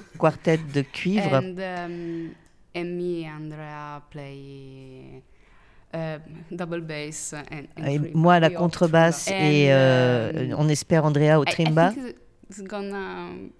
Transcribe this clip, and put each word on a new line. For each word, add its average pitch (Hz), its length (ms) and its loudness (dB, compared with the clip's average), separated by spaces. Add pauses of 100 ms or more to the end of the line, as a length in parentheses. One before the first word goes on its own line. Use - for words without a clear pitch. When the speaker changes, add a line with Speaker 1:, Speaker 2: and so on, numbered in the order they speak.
(180)
Speaker 1:
quartet 160 400 2
de 143 240 -2
cuivre. 180 540 -2
Speaker 2:
And, 175 220 -2
um, 170 760 -8 (440)
and 175 100 -4 (120)
me 175 280 -4
and 156 200 -12
Andrea 151 640 -12
play, 135 1120 -16 (680)
uh, 160 240 -6 (340)
double 170 300 -6
bass 156 520 -10
and, 147 100 -12 (360)
and 151 80 -8
Speaker 1:
Et 143 120 0
Speaker 2:
trim-, 151 140 -4
Speaker 1:
moi 170 200 6
à 170 80 6
la 160 80 6
Speaker 2:
we - 60 -2
hope 170 80 0
Speaker 1:
contrebasse 165 640 4
Speaker 2:
trim-, 196 120 -2
Speaker 1:
et, 147 340 4
Speaker 2:
and, 135 60 8
Speaker 1:
euh, 127 760 4
Speaker 2:
um, - 40 -4
Speaker 1:
on 151 120 2
espère 151 360 2
Andrea 151 340 6
au 143 60 2
Speaker 2:
I, 175 40 0
I 170 40 -2
Speaker 1:
trimba. 165 400 4
Speaker 2:
think 254 220 -10 (340)
it's 214 140 -18
gonna 190 680 -10 (300)